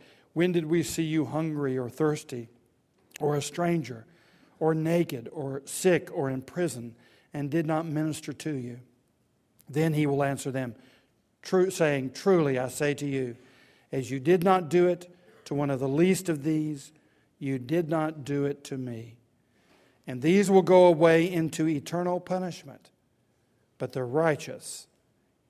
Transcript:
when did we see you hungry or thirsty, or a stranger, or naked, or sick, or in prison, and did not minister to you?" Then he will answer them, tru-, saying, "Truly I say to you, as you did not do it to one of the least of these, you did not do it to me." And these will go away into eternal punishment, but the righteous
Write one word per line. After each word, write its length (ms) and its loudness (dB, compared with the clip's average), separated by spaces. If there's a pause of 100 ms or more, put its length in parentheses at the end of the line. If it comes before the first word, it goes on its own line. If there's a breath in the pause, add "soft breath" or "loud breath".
(320 soft breath)
when 220 0
did 120 0
we 180 2
see 200 -4
you 220 0
hungry 520 -4
or 120 -4
thirsty, 580 -4 (720)
or 160 0
a 60 -2
stranger, 640 -2 (540 soft breath)
or 140 4
naked, 600 0
or 320 -8
sick, 480 2
or 160 -2
in 120 -4
prison, 540 -6 (380 soft breath)
and 180 -6
did 140 0
not 200 -2
minister 460 -4
to 220 -8
you?" 260 -8 (880)
Then 240 0
he 140 2
will 160 2
answer 280 -2
them, 240 -4 (680 soft breath)
tru-, 300 2
saying, 400 0
"Truly 460 2
I 120 -4
say 240 -2
to 120 -6
you, 300 -4 (560 soft breath)
as 180 -4
you 100 -6
did 240 2
not 260 2
do 180 4
it 260 -4 (320 soft breath)
to 80 -8
one 160 -2
of 100 -2
the 80 -2
least 420 2
of 140 -2
these, 480 -4 (480 soft breath)
you 180 -4
did 320 -2
not 340 -2
do 220 -2
it 200 -6
to 120 -10
me." 380 -10 (880 soft breath)
And 160 -8
these 280 4
will 140 8
go 220 8
away 460 6
into 360 -2
eternal 520 -4
punishment, 680 -8 (880)
but 160 -8
the 100 -4
righteous 840 -2 (640)